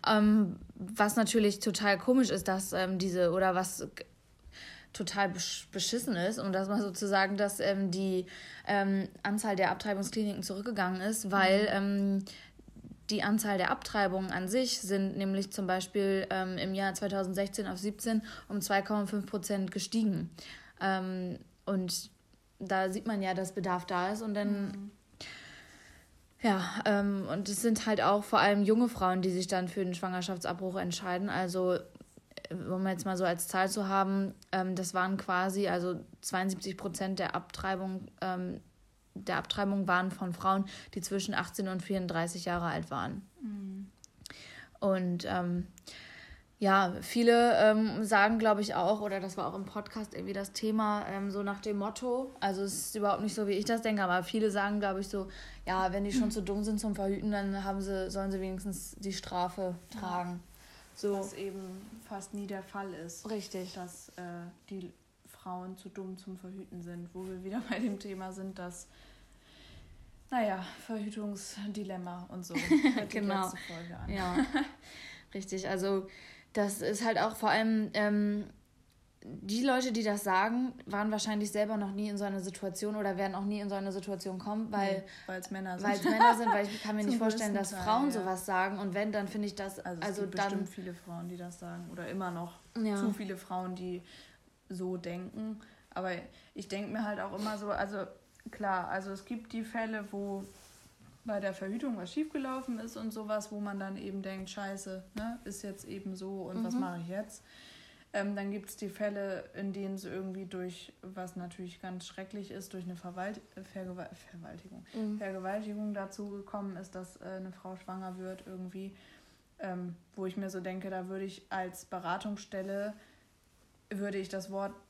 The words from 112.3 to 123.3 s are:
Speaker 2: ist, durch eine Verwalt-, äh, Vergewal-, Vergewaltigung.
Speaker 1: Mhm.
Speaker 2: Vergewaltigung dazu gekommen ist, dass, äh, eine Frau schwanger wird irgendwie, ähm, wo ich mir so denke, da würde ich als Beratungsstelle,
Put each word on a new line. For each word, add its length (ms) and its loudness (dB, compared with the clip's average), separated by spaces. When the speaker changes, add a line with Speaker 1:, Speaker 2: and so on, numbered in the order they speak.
Speaker 2:
ist, 240 -10
durch 100 -8
eine 100 -6
Verwalt-, 460 -6
äh, 60 -14
Vergewal-, 520 -10
Vergewaltigung. 800 -16
Speaker 1:
Mhm. 240 -4
Speaker 2:
Vergewaltigung 800 -4
dazu 340 -6
gekommen 480 -8
ist, 180 -12
dass, 280 -12
äh, 20 -14
eine 140 -10
Frau 240 -12
schwanger 420 -8
wird 280 -10
irgendwie, 480 -10
ähm, 360 -6
wo 120 -4
ich 100 -6
mir 140 -4
so 100 -6
denke, 300 -6
da 180 -6
würde 160 -6
ich 240 -10
als 380 -6
Beratungsstelle, 1080 -4